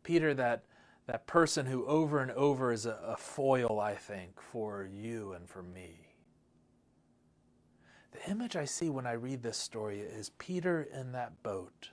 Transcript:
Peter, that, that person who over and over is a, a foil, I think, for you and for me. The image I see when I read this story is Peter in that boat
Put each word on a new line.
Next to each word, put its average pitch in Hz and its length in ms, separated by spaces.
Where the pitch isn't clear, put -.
Peter, 156 320
that, 120 300
that - 220
person 156 400
who 127 180
over 147 360
and 127 100
over 131 400
is 113 160
a, 110 160
a 113 140
foil, 127 600
I 104 140
think, 95 480
for 104 500
you 104 420
and 87 140
for 95 140
me. 90 460
The - 180
image 226 260
I 151 100
see 160 260
when 131 160
I 117 60
read 127 280
this 117 160
story 107 420
is 104 380
Peter 175 560
in 131 200
that 120 280
boat 95 520